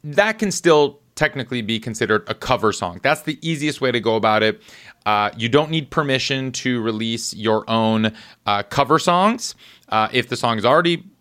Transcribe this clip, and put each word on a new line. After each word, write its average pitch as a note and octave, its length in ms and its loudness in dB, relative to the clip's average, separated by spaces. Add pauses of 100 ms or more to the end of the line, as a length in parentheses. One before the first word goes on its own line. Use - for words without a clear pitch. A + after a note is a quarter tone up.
that G3+ 360 0
can G#3 100 -2
still D3+ 500 2 (140)
technically B2+ 480 -2
be A2 180 -2
considered A2 480 0
a A2+ 60 -6
cover A2 400 0
song. F2 300 -6
That's D3+ 180 2
the D#3 160 -8 (100)
easiest D3+ 320 -4
way B2+ 120 0
to A#2+ 80 0
go A2 160 0
about G#2+ 260 2
it. G#2+ 180 0 (460)
Uh, G#2 320 2
you A2+ 120 -4
don't D3+ 200 2
need D#3+ 220 -4
permission C3+ 640 -2
to B2 280 -2
release A2+ 540 -4
your G#2+ 340 0
own, A2 420 2 (360)
uh, G#2 160 0
cover C#3+ 340 2
songs. F#3 560 0 (360)
Uh, A2 220 2
if B2 180 -2
the B2+ 60 -4
song A#2 220 -2
has G#2 80 -4
already E3+ 400 2 (160)